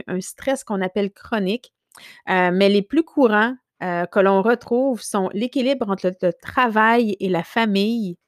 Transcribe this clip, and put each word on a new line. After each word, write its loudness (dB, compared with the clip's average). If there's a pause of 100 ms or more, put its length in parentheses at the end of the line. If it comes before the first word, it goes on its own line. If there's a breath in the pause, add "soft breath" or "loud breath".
un -6
stress -6
qu'on -6
appelle -4
chronique. -6 (560 loud breath)
Euh, 2
mais 4
les 4
plus -2
courants, 2 (280)
euh, -2
que 2
l'on 4
retrouve 0
sont -4
l'équilibre -2
entre -2
le, 0
le 2
travail 0
et -4
la -2
famille, -2 (100)